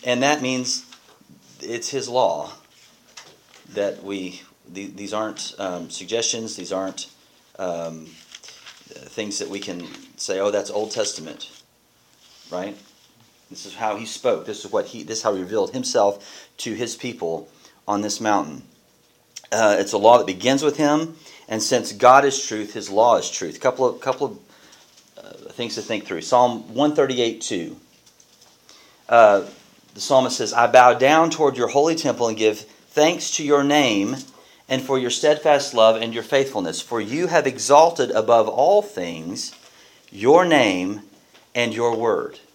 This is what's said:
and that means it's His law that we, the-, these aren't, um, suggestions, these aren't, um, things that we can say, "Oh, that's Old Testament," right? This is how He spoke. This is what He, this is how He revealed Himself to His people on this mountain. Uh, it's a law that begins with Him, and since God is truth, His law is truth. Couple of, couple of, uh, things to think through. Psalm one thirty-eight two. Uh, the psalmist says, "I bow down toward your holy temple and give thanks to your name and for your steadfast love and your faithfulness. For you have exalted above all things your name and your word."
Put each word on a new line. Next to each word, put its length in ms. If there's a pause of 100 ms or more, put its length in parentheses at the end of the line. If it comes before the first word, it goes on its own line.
and 200
that 180
means 460 (760)
it's 300
His 180
law 440 (1200)
that 300
we, 360 (280)
the-, 180
these 260
aren't, 460
um, 320
suggestions, 640
these 180
aren't, 360 (500)
um, 480
things 1300
that 80
we 100
can 260 (320)
say, 220
"Oh, 140
that's 180
Old 220
Testament," 580 (1000)
right? 240 (760)
This 160
is 80
how 220
He 100
spoke. 400
This 180
is 60
what 160
He, 160
this 160
is 60
how 100
He 60
revealed 320
Himself 760 (100)
to 160
His 200
people 540 (400)
on 140
this 180
mountain. 420 (880)
Uh, 260
it's 160
a 60
law 200
that 100
begins 340
with 140
Him, 400 (320)
and 120
since 320
God 320
is 220
truth, 280
His 160
law 260
is 120
truth. 320
Couple 280
of, 120
couple 280
of, 100 (800)
uh, 340
things 240
to 60
think 240
through. 160
Psalm 520
one 200
thirty-eight 460
two. 360 (1300)
Uh, 340 (520)
the 60
psalmist 380
says, 140
"I 140
bow 280
down 360
toward 260
your 120
holy 260
temple 320
and 100
give 240 (300)
thanks 420
to 120
your 180
name 540 (520)
and 140
for 160
your 120
steadfast 640
love 220
and 160
your 100
faithfulness. 580
For 200
you 280
have 180
exalted 640
above 380
all 340
things 720 (560)
your 340
name 580 (520)
and 180
your 240
word." 440 (140)